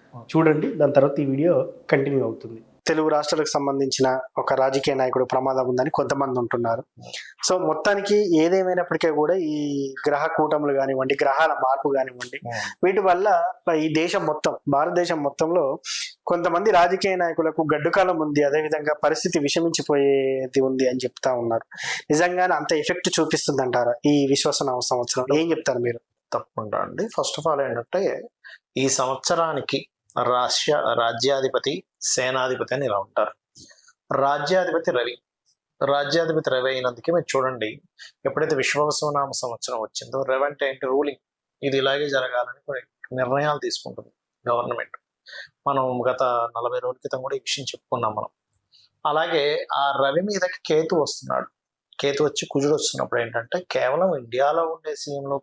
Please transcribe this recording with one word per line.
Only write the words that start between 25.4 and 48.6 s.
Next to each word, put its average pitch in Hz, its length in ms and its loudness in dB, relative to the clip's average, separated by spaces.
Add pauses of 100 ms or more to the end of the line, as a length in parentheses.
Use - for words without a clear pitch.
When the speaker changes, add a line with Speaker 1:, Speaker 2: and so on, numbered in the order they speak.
Speaker 2:
చెప్తారు 143 280 -2
మీరు? 120 240 -4 (300)
Speaker 1:
తప్పకుండా 110 460 -6
అండి. 92 280 -6 (100)
First - 240 -2
of 156 120 -6
all 143 160 0
ఏంటంటే 120 340 -4 (760)
ఈ 131 100 2 (140)
సంవత్సరానికి 139 800 -2 (500)
రాష్ట్ర-, 123 500 2 (220)
రాజ్యాధిపతి, 127 720 0 (420)
సేనాధిపతి 127 600 -2
అని 139 140 -2
ఇలా 101 160 0
ఉంటారు. - 280 -2 (920)
రాజ్యాధిపతి 165 720 0
రవి, 120 180 -2 (800)
రాజ్యాధిపతి 151 640 0
రవి 127 180 0
అయినందుకే 127 400 -2
మీరు 170 200 0
చూడండి, 127 380 -2 (560)
ఎప్పుడైతే 151 300 0
విశ్వవసునామ 147 720 0 (120)
సంవత్సరం 120 420 -8
వచ్చిందో, 120 340 -8 (120)
రవి 135 180 2
అంటే 147 220 -4
ఏంటి? 135 220 -8
రూలింగ్. 143 300 0 (400)
ఇది 139 200 0
ఇలాగే 139 340 0
జరగాలని 123 500 -4
కొన్ని 131 160 -8 (380)
నిర్ణయాలు 139 460 0
తీసుకుంటుంది - 460 -10 (380)
గవర్నమెంట్. 120 480 -4 (720)
మనం 135 160 2 (240)
గత 127 140 0 (340)
నలభై 120 280 -4
రోజుల 127 180 -4
క్రితం 135 240 -6
కూడా 139 120 -4
ఈ - 80 -10
విషయం 135 260 -6
చెప్పుకున్నాం 117 460 -4
మనం. 107 120 -8 (800)